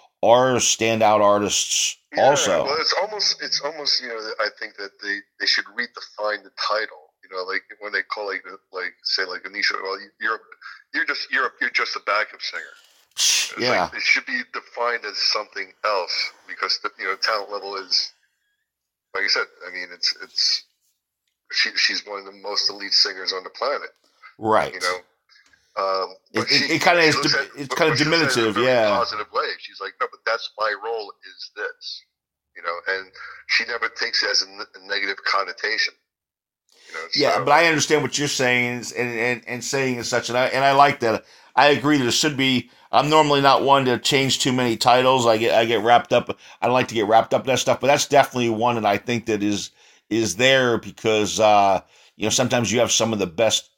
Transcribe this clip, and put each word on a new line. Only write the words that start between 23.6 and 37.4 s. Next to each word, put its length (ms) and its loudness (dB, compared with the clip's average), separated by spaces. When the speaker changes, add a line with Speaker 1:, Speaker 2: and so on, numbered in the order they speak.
Speaker 1:
Right. 380 0
Speaker 2:
You 60 -14
know, 180 -2
um, 380 -4
but 100 -2
Speaker 1:
It, 80 -4
it, 160 2
Speaker 2:
she, 60 -2
Speaker 1:
it 80 -2
kinda 200 4
Speaker 2:
she 60 6
Speaker 1:
is 80 2
Speaker 2:
looks 160 0
Speaker 1:
dim-, 80 0
Speaker 2:
at, 160 -6
Speaker 1:
it's 120 -10
Speaker 2:
but, 100 -6
Speaker 1:
kinda 140 4
Speaker 2:
but 60 0
she 60 2
looks 320 2
at 60 4
it 20 2
in 60 2
a 20 0
Speaker 1:
diminutive, 20 -6
Speaker 2:
very 120 0
Speaker 1:
yeah. 240 4
Speaker 2:
positive 420 -2
way. 160 -2
She's 220 -20
like, 200 -10
"No, 100 -2
but 160 -20
that's 320 -4
my 160 -2
role 260 -6
is 300 -20
this," 460 -12
you 80 -20
know, 140 -6
and 220 -6
she 160 -2
never 240 -6
takes 340 -6
it 80 -2
as 120 0
a 40 -12
n-, 140 -16
a 260 -20
negative 380 -6
connotation. 720 -4
You 60 -18
know, 200 -12
Speaker 1:
Yeah, 220 0
Speaker 2:
so 80 -2